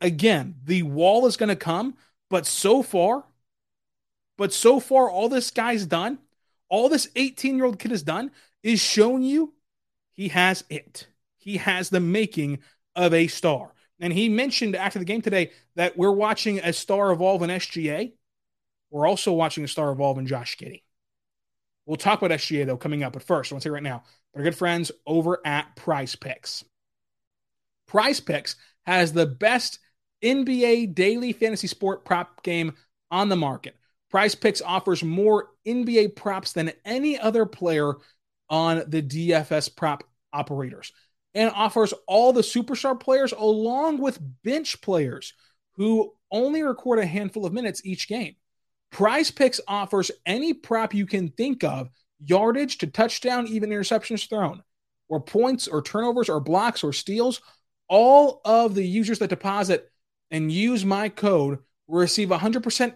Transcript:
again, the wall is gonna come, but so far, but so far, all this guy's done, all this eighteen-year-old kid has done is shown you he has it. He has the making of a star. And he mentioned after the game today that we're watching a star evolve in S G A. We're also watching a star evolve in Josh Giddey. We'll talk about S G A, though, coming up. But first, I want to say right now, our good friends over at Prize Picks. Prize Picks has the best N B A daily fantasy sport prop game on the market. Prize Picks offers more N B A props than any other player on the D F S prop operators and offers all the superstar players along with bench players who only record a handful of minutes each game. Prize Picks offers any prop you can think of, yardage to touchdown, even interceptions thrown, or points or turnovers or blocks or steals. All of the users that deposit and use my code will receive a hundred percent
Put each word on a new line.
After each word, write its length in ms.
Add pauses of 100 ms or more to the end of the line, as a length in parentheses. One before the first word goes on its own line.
again, 640
the 180
wall 460
is 100
gonna 180
come, 380 (380)
but 160
so 340
far, 420 (1120)
but 160
so 280
far, 320
all 180
this 220
guy's 340
done, 320 (520)
all 200
this 260
eighteen-year-old 640
kid 140
has 100
done 300 (320)
is 180
shown 400
you 320 (600)
he 140
has 400
it. 380 (300)
He 200
has 320
the 100
making 600 (360)
of 180
a 140
star. 460 (260)
And 120
he 180
mentioned 460
after 240
the 60
game 160
today 300 (240)
that 220
we're 140
watching 480
a 140
star 380
evolve 320
in 60
S 180
G 240
A. 220 (760)
We're 180
also 260
watching 300
a 40
star 240
evolve 260
in 100
Josh 300
Giddey. 260 (1000)
We'll 120
talk 220
about 120
S 140
G 160
A, 40
though, 120
coming 260
up. 100
But 100
first, 280
I 40
want 80
to 40
say 40
right 120
now, 200 (320)
our 80
good 120
friends 360 (140)
over 400
at 300
Prize 400
Picks. 500 (1200)
Prize 320
Picks 360 (300)
has 280
the 120
best 540 (420)
N 220
B 220
A 200
daily 480
fantasy 340
sport 380
prop 380
game 320 (340)
on 200
the 60
market. 400 (360)
Prize 240
Picks 260
offers 400
more 480 (160)
N 200
B 140
A 80
props 440
than 220 (120)
any 320
other 300
player 480 (540)
on 380
the 140
D 320
F 200
S 160
prop 340 (300)
operators 580 (420)
and 220
offers 380 (140)
all 240
the 100
superstar 580
players 320
along 680
with 220 (240)
bench 380
players 520 (440)
who 360 (160)
only 320
record 380
a 60
handful 420
of 60
minutes 300
each 240
game. 280 (560)
Prize 400
Picks 360
offers 440 (160)
any 260
prop 400
you 140
can 220
think 340
of, 260 (340)
yardage 560
to 80
touchdown, 600
even 240
interceptions 580
thrown, 320 (460)
or 120
points 480
or 140
turnovers 480
or 100
blocks 440
or 100
steals. 480 (480)
All 560
of 300
the 100
users 340
that 120
deposit 600 (380)
and 220
use 340
my 240
code 480 (300)
will 120
receive 300
a 80
hundred 240
percent 340